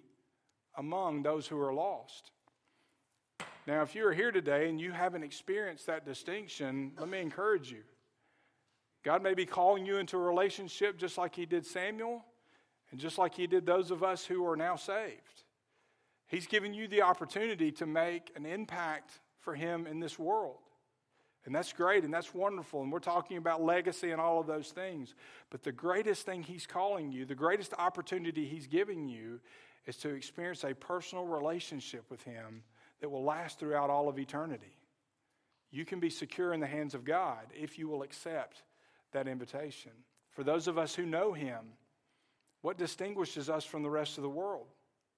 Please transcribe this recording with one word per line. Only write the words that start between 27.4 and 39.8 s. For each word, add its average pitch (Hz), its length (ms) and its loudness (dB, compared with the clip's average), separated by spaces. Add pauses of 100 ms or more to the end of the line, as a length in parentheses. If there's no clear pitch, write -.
opportunity 170 680 0
he's 143 220 -8
giving 175 400 2
you, 117 320 -8 (460)
is 127 120 -8
to 151 120 -4
experience 151 540 -6
a 139 100 -2
personal 180 520 -4
relationship 151 840 -2
with 123 140 -12
him 113 400 -12 (380)
that 147 80 -4
will 131 140 -2
last 156 360 0
throughout 147 320 4
all 143 180 6
of 135 80 0
eternity. 139 640 -4 (880)
You 151 160 -6
can 185 140 -4
be 170 100 4
secure 175 440 -2
in 160 60 0
the 147 80 0
hands 147 280 -4
of 123 100 -8
God 147 480 0
if 151 240 -10
you 156 100 -6
will 147 140 -2
accept 139 600 -8 (480)
that 135 160 -2
invitation. 131 640 -8 (400)